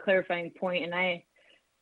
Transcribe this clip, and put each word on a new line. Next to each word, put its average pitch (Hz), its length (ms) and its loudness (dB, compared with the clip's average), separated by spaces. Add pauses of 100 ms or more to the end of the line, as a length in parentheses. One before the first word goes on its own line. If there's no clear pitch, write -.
clarifying 180 480 2
point, 180 340 -2
and 170 100 -6
I, 175 300 0 (580)